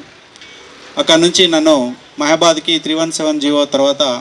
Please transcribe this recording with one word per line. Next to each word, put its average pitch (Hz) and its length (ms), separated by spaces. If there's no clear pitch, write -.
అక్కడ 160 240
నుంచి 180 180
నన్ను 156 220
మహబాద్కి 160 520
త్రీ 156 180
వన్ 165 160
సెవెన్ 156 280
జీవో 147 160
తర్వాత 139 280